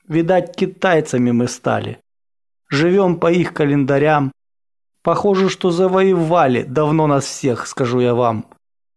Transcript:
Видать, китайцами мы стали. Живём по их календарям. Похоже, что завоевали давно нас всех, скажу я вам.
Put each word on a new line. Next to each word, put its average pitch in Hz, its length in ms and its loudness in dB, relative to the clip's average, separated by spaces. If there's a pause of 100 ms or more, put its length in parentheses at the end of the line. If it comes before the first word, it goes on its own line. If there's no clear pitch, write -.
Видать, 175 480 0
китайцами 151 760 0
мы 120 180 0
стали. 110 520 -6 (680)
Живём 175 500 0
по 170 140 2
их 175 220 0
календарям. 143 800 0 (680)
Похоже, 190 460 0
что 185 220 -2
завоевали 175 920 2
давно 151 440 0
нас 139 180 0
всех, - 420 -4
скажу 123 340 -2
я 123 140 2
вам. 117 320 -2 (500)